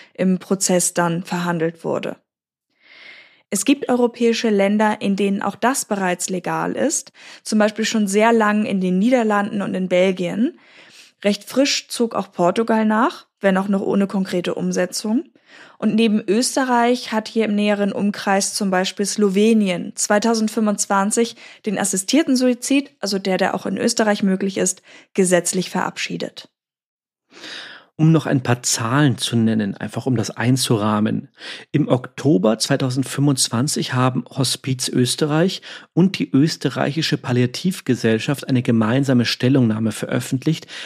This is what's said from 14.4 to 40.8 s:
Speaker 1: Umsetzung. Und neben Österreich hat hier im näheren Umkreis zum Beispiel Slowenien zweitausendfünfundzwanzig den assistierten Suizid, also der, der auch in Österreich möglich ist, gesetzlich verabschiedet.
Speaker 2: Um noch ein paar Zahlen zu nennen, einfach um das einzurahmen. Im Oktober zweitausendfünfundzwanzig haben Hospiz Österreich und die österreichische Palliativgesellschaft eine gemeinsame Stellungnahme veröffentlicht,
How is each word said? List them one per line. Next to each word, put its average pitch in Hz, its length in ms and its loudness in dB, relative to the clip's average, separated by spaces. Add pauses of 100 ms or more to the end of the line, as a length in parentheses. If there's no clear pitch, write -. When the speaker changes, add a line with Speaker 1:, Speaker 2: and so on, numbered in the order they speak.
Speaker 1:
Umsetzung. 180 720 -2 (480)
Und 214 180 0
neben 220 320 2
Österreich 247 840 0
hat 220 160 -2
hier 220 160 0
im 214 100 -2
näheren 202 380 0
Umkreis 202 640 -2
zum 196 160 -2
Beispiel 185 340 -2
Slowenien 202 880 2
zweitausendfünfundzwanzig 214 1400 0 (300)
den 202 120 -2
assistierten 254 580 0
Suizid, 254 640 0
also 196 200 -4
der, 190 180 0
der 185 160 0
auch - 140 -6
in 190 100 -4
Österreich 214 460 0
möglich 190 340 0
ist, 185 240 -2 (320)
gesetzlich 180 560 2
verabschiedet. - 800 -8 (1500)
Speaker 2:
Um 156 140 6
noch 156 140 4
ein 131 180 0
paar 123 180 0
Zahlen 120 560 0
zu - 200 -2
nennen, 110 360 2
einfach - 320 -8
um 131 120 0
das 110 120 -2
einzurahmen. 110 1000 0 (420)
Im 151 160 2
Oktober 175 720 2
zweitausendfünfundzwanzig 135 1300 -2
haben 127 340 0
Hospiz 131 600 -4
Österreich 156 720 0 (320)
und 190 260 2
die - 100 -4
österreichische 139 880 0
Palliativgesellschaft 123 1300 -2
eine 127 140 2
gemeinsame 123 600 2
Stellungnahme 113 720 2
veröffentlicht, - 720 -4 (180)